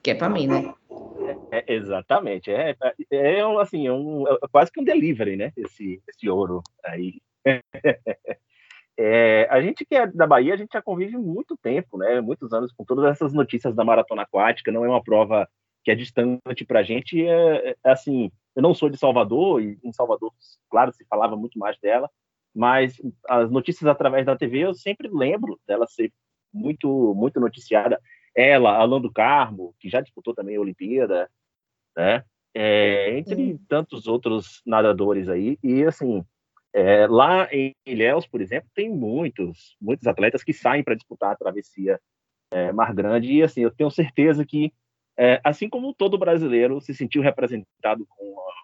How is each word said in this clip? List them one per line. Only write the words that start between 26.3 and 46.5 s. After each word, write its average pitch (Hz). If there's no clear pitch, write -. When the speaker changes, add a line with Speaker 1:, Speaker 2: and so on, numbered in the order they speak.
Speaker 2:
muito, 135
muito 127
noticiada. 110
Ela, 123
Alan 120
do 120
Carmo, 110
que 98
já 123
disputou -
também 104
a -
Olimpíada, 101
né? 104
É, 104
entre 190
Speaker 1:
Sim. 220
Speaker 2:
tantos 143
outros 113
nadadores 101
aí. 101
E, 135
assim, 123
é, 104
lá 143
em 135
Ilhéus, 127
por 120
exemplo, 117
tem 214
muitos, 117
muitos 117
atletas 113
que 151
saem 135
pra 117
disputar 104
a 104
travessia, 95
é, 90
Mar 107
Grande. 113
E, 151
assim, 147
eu 117
tenho 151
certeza 151
que, 151
é, 123
assim 151
como 262
todo 196
brasileiro 139